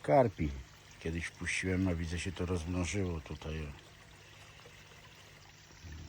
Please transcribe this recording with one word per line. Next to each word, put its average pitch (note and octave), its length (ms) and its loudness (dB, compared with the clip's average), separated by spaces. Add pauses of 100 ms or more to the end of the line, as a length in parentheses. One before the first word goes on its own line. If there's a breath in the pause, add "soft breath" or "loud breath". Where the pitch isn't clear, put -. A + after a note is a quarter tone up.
karpi. A#2+ 500 6 (480)
Kiedyś E2 260 -2
wpuściłem, F#2 640 2
a F2+ 80 4
widzę, E2 240 -2
się G2 120 -2
to F2+ 140 0
rozmnożyło F2 760 0
tutaj. D#2 460 -6 (2500)